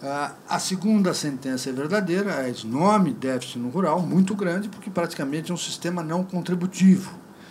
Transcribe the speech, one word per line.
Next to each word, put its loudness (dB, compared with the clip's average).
Ah, -4
a 0
segunda 2
sentença -4
é -2
verdadeira, 0
é -2
enorme 4
déficit -4
no -4
rural, 2
muito 2
grande, -2
porque -14
praticamente -4
é -4
um -2
sistema -6
não -2
contributivo. 2